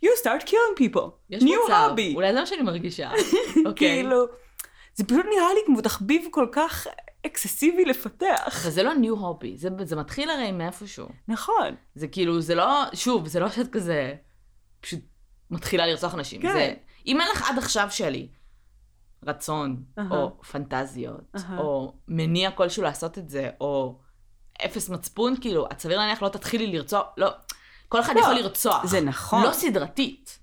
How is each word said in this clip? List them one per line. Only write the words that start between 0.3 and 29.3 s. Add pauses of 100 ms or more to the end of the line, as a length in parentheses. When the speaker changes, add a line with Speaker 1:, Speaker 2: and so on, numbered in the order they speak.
Speaker 1:
killing
people. (200)
Speaker 2:
יש
Speaker 1:
New (180)
Speaker 2:
מצב.
Speaker 1:
hobby.
Speaker 2:
אולי
זה
מה
שאני
מרגישה. (260)
Speaker 1:
<laughs>
Speaker 2:
אוקיי.
Speaker 1:
כאילו, (680)
זה
פשוט (100)
נראה
לי
כמו
תחביב
כל
כך (380)
אקססיבי
לפתח.
Speaker 2:
אבל
זה
לא
new
hobby,
זה, (140)
זה
מתחיל
הרי
מאיפשהו. (200)
Speaker 1:
נכון. (200)
Speaker 2:
זה
כאילו,
זה
לא, (260)
שוב,
זה
לא
שאת
כזה (680)
פשוט (520)
מתחילה
לרצוח
אנשים.
Speaker 1:
כן.
Speaker 2:
זה, (340)
אם
אין
לך
עד
עכשיו,
שלי, (1000)
רצון, (160)
Speaker 1:
אהה.
Speaker 2:
או (140)
פנטזיות, (140)
Speaker 1:
אהה.
Speaker 2:
או (140)
מניע
כלשהו
לעשות
את
זה, (120)
או... (680)
אפס
מצפון,
כאילו,
את
סביר
להניח
לא
תתחילי
לרצוח, (140)
לא, (600)
כל
אחד
Speaker 1:
לא,
Speaker 2:
יכול
לרצוח.
Speaker 1:
זה
נכון.